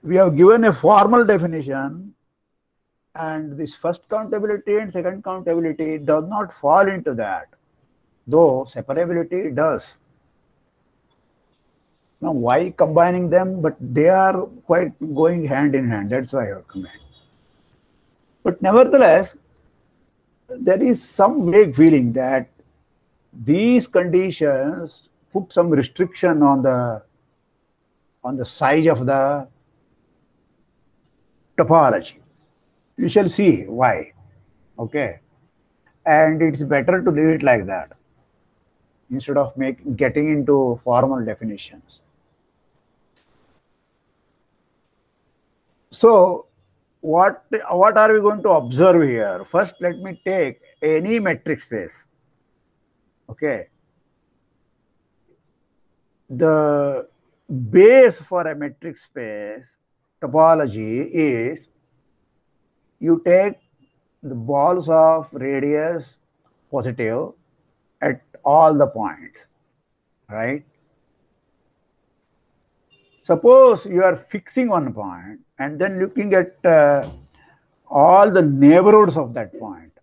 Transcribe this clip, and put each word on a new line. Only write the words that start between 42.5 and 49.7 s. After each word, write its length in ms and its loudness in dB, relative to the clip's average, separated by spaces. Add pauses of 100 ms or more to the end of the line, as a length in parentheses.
So 560 4 (560)
what, 420 0 (260)
what 260 2
are 160 4
we 80 2
going 220 -2
to 80 0
observe 520 2
here? 420 -4
First, 360 -4